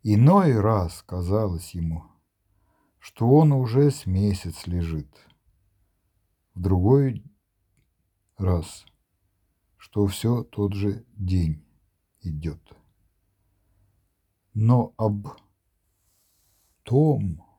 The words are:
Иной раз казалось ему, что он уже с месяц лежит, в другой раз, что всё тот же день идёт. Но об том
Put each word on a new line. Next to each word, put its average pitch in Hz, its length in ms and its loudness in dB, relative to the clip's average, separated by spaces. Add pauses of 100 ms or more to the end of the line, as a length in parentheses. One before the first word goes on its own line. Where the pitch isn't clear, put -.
Иной 127 560 4
раз 101 440 -2
казалось 90 720 -4
ему, 82 320 -6 (920)
что - 300 -4
он 151 220 6
уже 131 400 2
с - 140 -12
месяц 95 640 -4
лежит, 82 420 -6 (1400)
в 90 80 -10
другой 104 640 2 (1120)
раз, 90 480 -4 (920)
что 101 300 -2
всё 113 360 -4
тот 101 300 -4
же 101 320 -6 (100)
день 90 500 -2 (560)
идёт. 78 400 -8 (1900)
Но 113 440 2
об 107 300 -2 (1600)
том 117 600 0 (160)